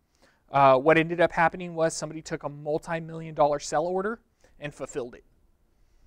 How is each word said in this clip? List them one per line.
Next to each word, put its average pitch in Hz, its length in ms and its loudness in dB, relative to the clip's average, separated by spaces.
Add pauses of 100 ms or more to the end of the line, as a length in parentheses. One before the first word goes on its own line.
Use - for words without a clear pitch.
(500)
Uh, 135 280 6
what 156 180 6
ended 165 240 0
up 165 120 2
happening 175 420 0
was 160 200 0
somebody 156 280 -10
took 156 200 -8
a 147 60 -6
multi-million 160 840 -8
dollar 147 240 2
sell 156 260 -2
order 190 360 -4 (380)
and 147 160 -10
fulfilled 127 400 -10
it. - 100 -20 (840)